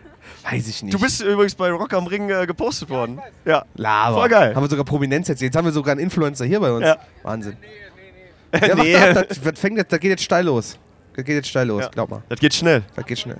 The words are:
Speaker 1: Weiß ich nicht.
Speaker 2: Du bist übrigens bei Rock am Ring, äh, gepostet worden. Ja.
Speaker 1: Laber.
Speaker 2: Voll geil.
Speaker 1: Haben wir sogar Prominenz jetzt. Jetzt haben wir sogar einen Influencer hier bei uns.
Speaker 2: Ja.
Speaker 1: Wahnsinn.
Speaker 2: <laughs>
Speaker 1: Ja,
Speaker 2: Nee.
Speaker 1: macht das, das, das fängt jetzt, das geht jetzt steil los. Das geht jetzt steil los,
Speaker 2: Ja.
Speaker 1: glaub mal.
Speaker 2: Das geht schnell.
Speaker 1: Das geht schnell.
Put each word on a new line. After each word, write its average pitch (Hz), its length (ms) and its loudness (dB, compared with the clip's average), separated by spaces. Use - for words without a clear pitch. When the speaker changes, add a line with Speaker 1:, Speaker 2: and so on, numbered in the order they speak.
Speaker 1:
Weiß 123 200 -4
ich - 140 -10
nicht. 113 120 -4
Speaker 2:
Du 196 60 -2
bist 262 200 0
übrigens 202 340 2
bei 185 160 -2
Rock 175 220 -4
am 180 140 -2
Ring, 202 240 -4
äh, 185 160 0
gepostet 165 420 -6
worden. 123 320 -6
Ja. 156 200 2
Speaker 1:
Laber. 107 420 2
Speaker 2:
Voll 240 120 2
geil. 180 260 6
Speaker 1:
Haben 135 100 0
wir 143 60 -4
sogar 143 140 -2
Prominenz 143 440 -2
jetzt. 139 140 -4
Jetzt 127 140 -2
haben 165 100 0
wir 160 60 0
sogar 147 200 -2
einen 139 80 -2
Influencer 143 460 -2
hier 196 140 0
bei 151 120 2
uns. 117 140 0
Speaker 2:
Ja. 156 100 6
Speaker 1:
Wahnsinn. - 380 -8
Speaker 2:
<laughs> - 60 -20
Speaker 1:
Ja, 190 100 4
Speaker 2:
Nee. 160 180 4
Speaker 1:
macht 180 220 8
das, - 120 2
das, 185 140 -10
das 151 180 -2
fängt 202 160 -2
jetzt, 202 160 -2
das 165 80 0
geht 185 80 0
jetzt 185 140 0
steil 180 240 2
los. 123 320 -2
Das 131 80 -8
geht 147 120 -4
jetzt 139 140 -4
steil 127 200 0
los, 107 140 -2
Speaker 2:
Ja. 123 80 -4
Speaker 1:
glaub 113 180 -4
mal. 107 220 -12
Speaker 2:
Das 120 100 -8
geht - 140 4
schnell. 156 280 4
Speaker 1:
Das - 80 -10
geht - 140 -8
schnell. - 220 -12